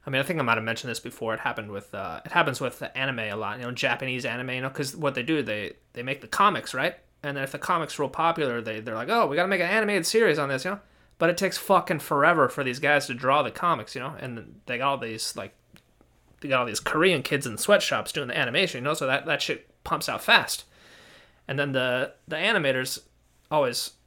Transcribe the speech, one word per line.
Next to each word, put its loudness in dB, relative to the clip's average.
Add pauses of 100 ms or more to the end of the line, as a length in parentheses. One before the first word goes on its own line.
I -8
mean, 2
I 0
think -2
I 2
might 4
have -2
mentioned -4
this -6
before. -4
It -6
happened -6
with, -10
uh, -8
it -10
happens 2
with -4
the -10
anime -4
a -4
lot, -6
you -10
know, -6
Japanese -2
anime, -4
you -4
know, -2
'cause -6
what 0
they -2
do, 0
they, -4 (180)
they -10
make -6
the -18
comics, 2
right? -2 (260)
And -6
then -4
if -8
the -8
comics -2
real 0
popular, 0
they, -6
they're -6
like, -4
"Oh, 4
we 0
gotta 2
make 2
an 2
animated 2
series 4
on 0
this," -2
you -2
know? -6 (380)
But 4
it 4
takes 0
fucking 4
forever 6
for -4
these -2
guys 4
to -4
draw 4
the 0
comics, -2
you -6
know? -8
And -12
they -4
got 2
all 0
these, -6
like, -10 (840)
they -10
got 4
all 2
these -4
Korean 2
kids -2
in -6
sweatshops 2
doing -4
the -4
animation, 0
you -6
know? 0
So -2
that, 0
that 0
shit -6 (160)
pumps -2
out -4
fast. 4 (840)
And -4
then 0
the, 0 (140)
the -6
animators 0 (500)
always 0 (140)